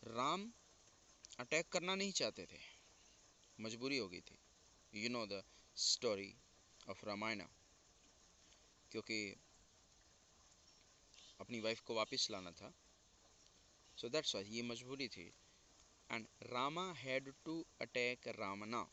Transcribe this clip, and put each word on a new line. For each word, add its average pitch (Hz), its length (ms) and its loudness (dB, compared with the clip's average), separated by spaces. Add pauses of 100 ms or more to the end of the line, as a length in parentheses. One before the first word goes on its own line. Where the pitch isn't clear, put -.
राम 151 440 2 (880)
अटैक 156 300 4
करना 180 260 4
नहीं 196 160 2
चाहते 110 340 2
थे, - 140 -14 (1000)
मजबूरी 117 380 0
हो 107 100 2
गई 87 140 -8
थी। - 160 -18 (560)
You 107 200 2
know 117 140 2
the 98 140 -2 (340)
story 98 540 2 (600)
of - 180 -6
रामायण, 104 340 0 (1500)
क्योंकि 110 280 -2 (2250)
अपनी 117 220 -4
वाइफ 113 180 2
को - 160 -2
वापस 110 360 4
लाना 92 200 -4
था, 101 220 -12 (1200)
so 120 140 -4
that's 147 260 2
why, 98 100 -2
ये 113 180 -2
मजबूरी 123 440 -4
थी। 87 240 -10 (760)
And 110 160 0 (260)
Rama 156 420 2
had 131 320 2 (200)
to 165 200 -2 (160)
attack 123 460 2 (120)
Ravana। 104 540 0